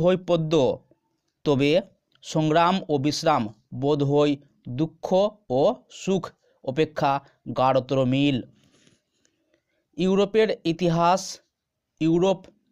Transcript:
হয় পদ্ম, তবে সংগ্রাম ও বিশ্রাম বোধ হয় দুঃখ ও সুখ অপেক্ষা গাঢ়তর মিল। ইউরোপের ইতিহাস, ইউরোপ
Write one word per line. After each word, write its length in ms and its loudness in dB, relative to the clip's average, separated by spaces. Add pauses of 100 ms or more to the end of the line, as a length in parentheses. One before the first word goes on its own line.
হয় 240 2
পদ্ম, 280 0 (880)
তবে 260 2 (540)
সংগ্রাম 500 2 (140)
ও 100 0
বিশ্রাম 440 0 (400)
বোধ 180 0 (100)
হয় 240 2 (440)
দুঃখ 280 -6 (520)
ও 20 2 (420)
সুখ 200 -2 (420)
অপেক্ষা 480 -2 (460)
গাঢ়তর 400 0 (140)
মিল। 240 2 (1600)
ইউরোপের 520 0 (240)
ইতিহাস, 500 0 (800)
ইউরোপ 400 2 (320)